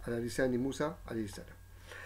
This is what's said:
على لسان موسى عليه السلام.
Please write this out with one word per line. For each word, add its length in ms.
على 120
لسان 400
موسى 360
عليه 160
السلام. 320